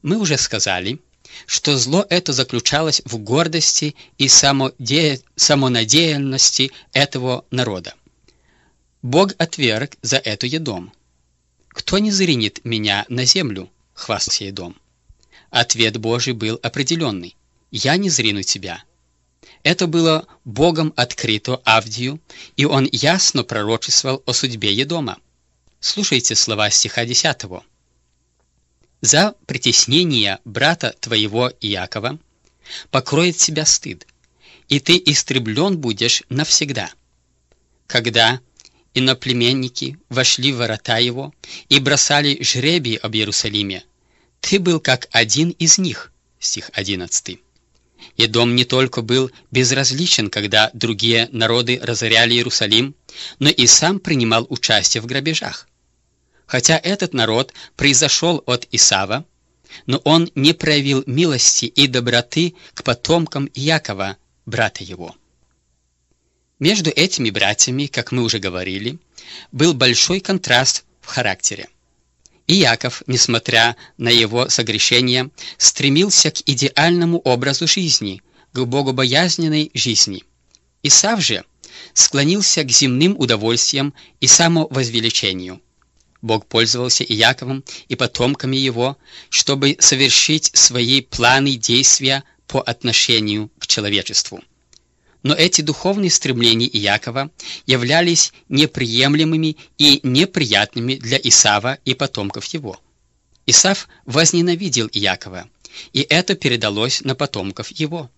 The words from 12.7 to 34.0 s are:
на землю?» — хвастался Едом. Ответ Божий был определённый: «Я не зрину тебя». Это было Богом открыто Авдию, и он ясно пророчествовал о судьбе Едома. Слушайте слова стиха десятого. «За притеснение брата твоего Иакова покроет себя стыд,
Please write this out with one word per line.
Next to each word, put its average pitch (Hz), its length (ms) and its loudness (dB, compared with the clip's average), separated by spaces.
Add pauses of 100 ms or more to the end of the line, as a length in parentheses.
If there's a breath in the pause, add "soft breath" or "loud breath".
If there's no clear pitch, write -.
на 123 160 -4
землю?» — 117 460 -2 (240)
хвастался - 500 -4
Едом. 98 320 -12 (760 soft breath)
Ответ 117 480 0
Божий 120 340 -4
был 110 300 -6
определённый: 127 720 -6 (340)
«Я 135 260 0
не 196 140 0
зрину 107 320 -2
тебя». 90 400 -6 (800 soft breath)
Это 175 240 0
было 160 400 0 (180 soft breath)
Богом 156 520 0
открыто 120 680 -4
Авдию, 113 560 0 (360 loud breath)
и 139 80 2
он 135 260 2
ясно 147 520 0
пророчествовал 113 840 -2
о 123 60 -4
судьбе 110 400 -2
Едома. 143 460 -4 (640)
Слушайте - 540 -2
слова 107 360 0
стиха - 340 0
десятого. 117 600 -4 (1400)
«За 156 320 2 (120)
притеснение 123 1000 0
брата 120 560 -2
твоего 110 600 -2
Иакова 104 580 -6 (720 loud breath)
покроет 156 480 0
себя 156 280 0
стыд, - 400 -2 (640 soft breath)